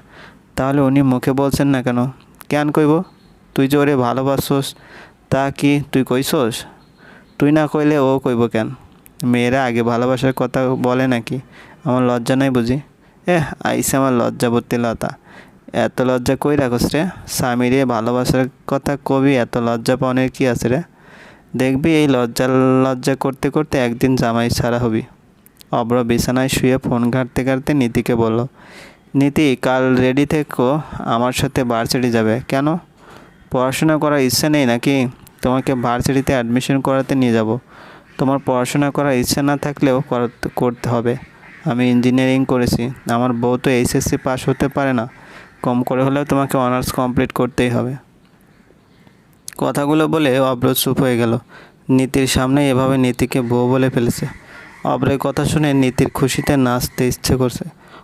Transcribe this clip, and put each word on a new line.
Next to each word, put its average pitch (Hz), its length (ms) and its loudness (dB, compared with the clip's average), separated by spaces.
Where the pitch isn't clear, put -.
তাহলে 139 260 0
উনি 139 200 2
মুখে 131 300 2
বলছেন 139 360 0
না 135 160 0
কেন? 123 240 0
কেন 147 220 0
কইব? 156 300 4
তুই 135 120 2
যে 143 100 2
ওরে 143 180 2
ভালোবাসোস 135 800 -2
তা 135 220 0
কি 143 400 0
তুই 131 120 2
কইসোস? 127 600 -2
তুই 143 120 4
না 156 160 4
কইলে 151 320 2
ও 135 240 2
কইব 120 240 2
কেন? 113 220 -2
মেয়েরা 123 420 2
আগে 120 180 0
ভালোবাসার 123 500 0
কথা 127 360 -2
বলে 127 380 0
নাকি? 123 320 -4
আমার 127 200 0
লজ্জা 123 320 0
নাই 135 140 2
বুঝি? 123 300 0
এহ, 175 160 2
আইসে 120 340 -2
আমার 135 160 2
লজ্জাবতী 117 640 0
লতা। 117 400 -4
এত - 280 -2
লজ্জা 127 340 0
কই 147 200 0
রাখোস 123 400 -2
রে? 156 100 0
স্বামীরে 123 580 0
ভালোবাসার 123 600 0
কথা 139 380 -4
কবি, 135 300 2
এত 120 220 -2
লজ্জা 117 400 0
পাওনের 131 320 0
কি 131 180 -2
আছে 117 200 -2
রে? 127 140 0
দেখবি 160 340 0
এই 151 160 4
লজ্জা 123 400 0
লজ্জা 131 320 0
করতে 135 340 -4
করতে 151 280 -2
একদিন 127 380 0
জামাই 120 340 0
ছাড়া 120 300 0
হবি। 117 220 0
অব্র 120 320 0
বিছানায় 123 440 0
শুয়ে 127 300 0
ফোন 120 340 -2
ঘাঁটতে 127 340 -2
ঘাঁটতে 135 280 -2
নীতিকে 123 420 0
বলল, 113 300 2
"নীতি, 139 460 2
কাল 131 340 2
রেডি 127 300 2
থেকো, 147 560 0
আমার 123 340 -2
সাথে 135 300 -2
ভার্সিটি 120 480 0
যাবে।" 113 360 2
"কেন? 147 280 0
পড়াশোনা 131 460 0
করার 147 240 0
ইচ্ছে 131 280 0
নেই 147 160 2
নাকি? 123 420 0
তোমাকে 131 340 0
ভার্সিটিতে 127 580 0
অ্যাডমিশন 127 480 0
করাতে 135 340 0
নিয়ে 123 180 2
যাব। 110 240 0
তোমার 135 280 0
পড়াশোনা 135 460 0
করার 143 220 0
ইচ্ছে 123 280 0
না 143 160 0
থাকলেও 139 520 0
কর-, 120 460 -4
করতে 120 340 -2
হবে। 120 280 -2
আমি 123 240 0
ইঞ্জিনিয়ারিং 127 560 2
করেছি, 123 460 0
আমার 120 220 0
বউ 123 240 0
তো 135 120 -2
এইচএসসি 131 480 0
পাস 131 320 -4
হতে 139 180 -2
পারে 135 260 -2
না, 120 160 -2
কম 123 220 0
করে 131 200 0
হলেও 139 220 0
তোমাকে 139 320 0
অনার্স 127 340 0
কমপ্লিট 127 400 -2
করতেই 123 380 -2
হবে।" 120 260 -2
কথাগুলো 147 500 0
বলে 151 320 2
অব্র 131 340 0
চুপ - 260 0
হয়ে 127 180 2
গেল। 117 200 2
নীতির 131 380 2
সামনে 139 420 2
এভাবে 131 280 2
নীতিকে 127 440 0
বউ 123 300 0
বলে 131 180 2
ফেলেছে। 120 360 -2
অব্রের 135 340 0
কথা 139 280 -2
শুনে 151 280 2
নীতির 135 360 2
খুশিতে 143 480 0
নাচতে 127 500 0
ইচ্ছে - 280 -2
করছে। 127 280 -2